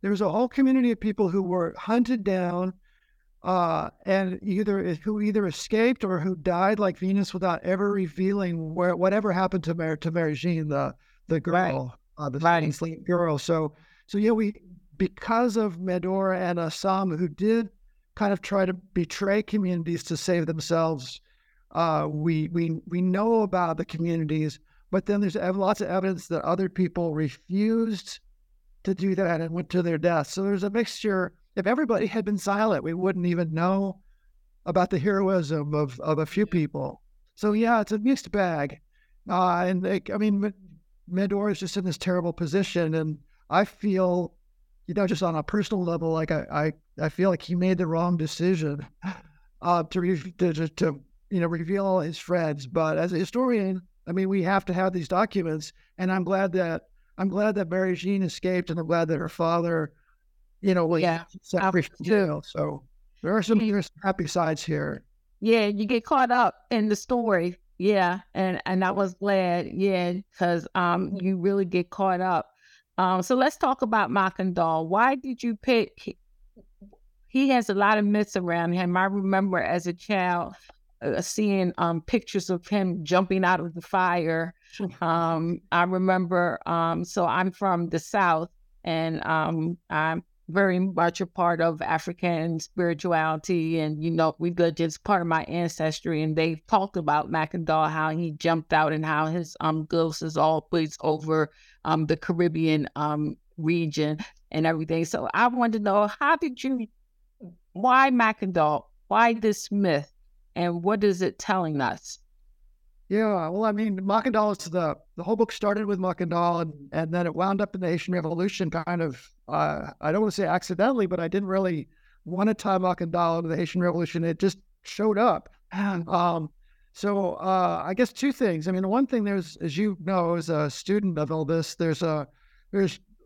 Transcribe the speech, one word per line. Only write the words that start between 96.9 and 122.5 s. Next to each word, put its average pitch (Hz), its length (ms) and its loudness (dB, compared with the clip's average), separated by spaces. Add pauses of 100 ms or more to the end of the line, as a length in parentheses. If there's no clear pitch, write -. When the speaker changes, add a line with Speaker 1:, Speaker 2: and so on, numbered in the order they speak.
Speaker 2:
about 151 320 0
Mackendall, 156 600 0
how 156 200 -2
he 160 220 -4
jumped 165 420 0
out 156 180 4
and 156 120 -2
how 156 220 0
his, 165 340 -4
um, 156 260 -2
ghost 165 360 0
is 160 140 -4
always 156 640 0
over, 156 500 0 (360)
um, 160 200 0
the 156 120 2
Caribbean, 160 760 0
um, 151 420 -2 (200)
region 156 640 -2 (320)
and 156 160 0
everything. 160 400 0
So - 260 -6
I 220 160 2
wanted 240 300 0
to 208 60 -4
know, 208 240 2 (120)
how 294 160 2
did 294 260 -4
you, 247 260 -4 (840)
why 254 380 4
Mackendall? 190 760 2 (240)
Why 233 240 4
this 220 400 -2
myth? 175 400 2 (440)
And 175 280 -2
what 202 180 2
is 190 200 4
it - 160 -2
telling 165 420 -2
us? - 380 -4 (920)
Speaker 1:
Yeah, 196 400 0
well, 196 160 -2
I 220 80 2
mean, 208 280 -2
Mackendall 214 520 2
is 180 180 -8
the, 160 260 -2 (200)
the 170 60 -10
whole 196 140 -2
book 220 160 2
started 208 340 -2
with 202 120 -2
Mackendall, 175 640 0
and, 156 100 -6 (200)
and 160 200 -4
then 175 140 0
it 156 80 -4
wound 190 260 0
up 202 140 -4
in 185 60 -8
the 175 80 -2
Haitian 175 260 -2
Revolution, 170 560 -2
kind 165 320 -2
of, 139 180 -6 (280)
uh, 151 420 -2 (100)
I 151 100 -2
don't 196 120 2
wanna 208 100 0
say 190 140 -2
accidentally, 190 600 0
but 175 140 -2
I 165 80 -2
didn't 190 200 -2
really 185 380 -2 (380)
wanna 196 300 0